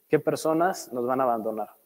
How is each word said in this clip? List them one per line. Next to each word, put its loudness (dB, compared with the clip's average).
qué 4
personas 0
nos -4
van 0
a 2
abandonar". -2